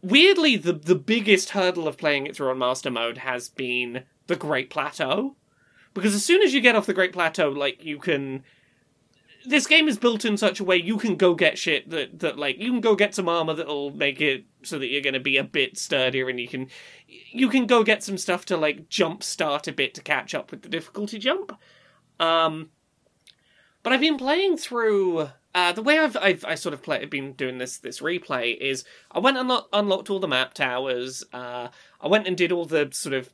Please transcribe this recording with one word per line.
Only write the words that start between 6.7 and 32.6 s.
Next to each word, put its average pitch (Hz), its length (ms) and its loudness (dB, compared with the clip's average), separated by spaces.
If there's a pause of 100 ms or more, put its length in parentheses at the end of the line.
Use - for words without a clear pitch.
off 208 100 2
the 190 80 -2
Great 185 180 0
Plateau, 165 360 0
like, 139 360 -4
you 151 140 -8
can, 139 460 -4 (1000)
this 277 220 2
game 311 220 6
is 226 100 0
built 233 260 2
in 214 120 2
such 202 240 0
a 196 40 -4
way 185 120 4
you 180 200 -2
can 208 200 -2
go 180 180 4
get 165 240 2
shit 151 320 -2
that, 156 300 -8
that, 127 180 -4
like, 139 200 -4
you 226 120 -4
can 247 100 0
go 214 140 4
get 202 200 0
some 180 140 -2
armor 165 260 0
that'll 143 360 -6
make 143 300 -2
it 139 240 0 (180)
so - 160 -8
that 135 80 -6
you're 135 160 -4
gonna 135 160 -2
be 135 180 0
a 139 80 2
bit 139 320 -2
sturdier, 131 520 -2
and 123 100 -6
you 120 80 -8
can, 131 220 -8 (380)
you - 420 -2
can 254 180 2
go 233 160 6
get 214 200 2
some 196 160 -6
stuff 180 260 -4
to, 185 120 -2
like, 151 320 -2
jumpstart 160 800 -2
a 151 60 -8
bit 135 220 -2
to - 80 -16
catch 139 320 -4
up - 160 -6
with - 120 -16
the - 60 -20
difficulty 208 500 -8
jump. 311 400 -4 (640)
Um, 165 500 0 (1120)
but 240 120 2
I've 262 60 4
been 302 180 2
playing 320 400 2
through, 196 720 0 (240)
uh, 175 180 2
the 220 100 -6
way 294 160 4
I've, 294 200 2
I've, 185 260 2
I 165 100 -4
sort 165 200 -6
of - 80 -16
play-, 131 240 -4
been 139 260 -8
doing 131 240 -6
this, 127 220 -8
this 120 220 -12
replay 139 580 -2
is 135 260 -4 (260)
I - 80 -4
went 262 200 2
and 254 100 -4
unlo-, 254 240 0
unlocked 202 380 0
all 196 100 -2
the 185 80 -2
map 127 240 0
towers, 127 800 -4
uh, 123 360 -10 (320)
I - 60 -6
went 202 200 2
and 180 100 -2
did 175 160 0
all 170 140 -2